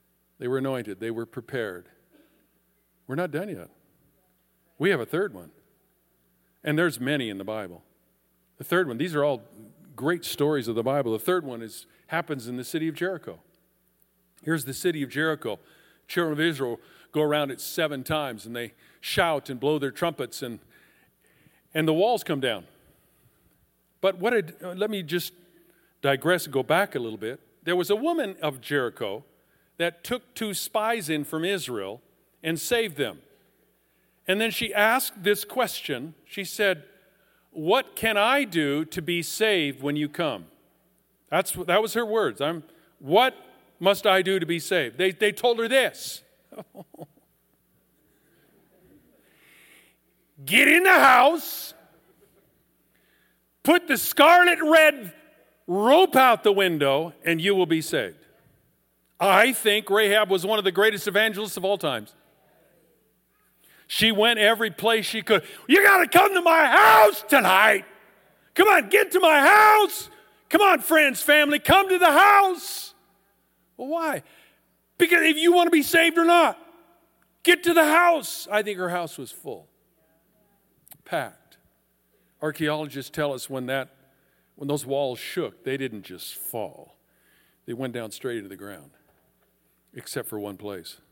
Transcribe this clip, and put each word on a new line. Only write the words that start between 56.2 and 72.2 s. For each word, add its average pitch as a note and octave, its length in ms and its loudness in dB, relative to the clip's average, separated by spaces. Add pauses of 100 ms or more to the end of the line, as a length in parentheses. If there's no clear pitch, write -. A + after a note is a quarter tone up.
the G#3 100 4
window, D#3+ 600 0 (120)
and E3 160 -2
you G3+ 120 0
will F#3 120 2
be D#3+ 160 -2
saved." A2 440 -6 (920)
I G3 320 6
think G#3+ 380 -2
Rahab G#3 400 2
was F#3 160 0
one G#3+ 120 0
of G#3 60 -4
the F#3 80 0
greatest G3+ 340 0
evangelists G#3 520 -2
of F3+ 80 -8
all G3 120 0
times. A#2+ 380 -8 (1800)
She A3+ 200 2
went A3 260 2
every G#3+ 320 2
place G#3+ 380 -2
she A3 160 -8
could. G3 200 2 (240)
"You E4+ 140 6
gotta G4 260 6
come G4 280 6
to F4+ 60 0
my E4 260 4
house G#4+ 560 6
tonight. G3+ 600 4 (680)
Come G4 140 4
on, E4+ 200 4
get G4 260 2
to F4+ 60 2
my D#4+ 200 6
house. G#4 720 4 (360)
Come F4 140 2
on, F#4+ 200 4
friends, D4 420 2
family, D4 340 4
come F#4+ 320 4
to F#4 80 2
the F4 140 6
house." F#4+ 840 4 (840)